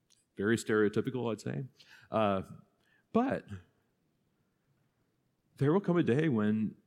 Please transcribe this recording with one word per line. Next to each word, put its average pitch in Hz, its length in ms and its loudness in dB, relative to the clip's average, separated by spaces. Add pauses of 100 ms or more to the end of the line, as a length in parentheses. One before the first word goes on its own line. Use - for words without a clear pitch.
(380)
very 104 180 2
stereotypical, 113 760 0
I'd 107 120 -6
say. 135 240 -6 (440)
Uh, 101 340 0 (680)
but 247 320 0 (2250)
there 143 160 2
will 202 80 2
come 175 160 0
a 160 60 2
day 139 260 2
when 107 460 0 (120)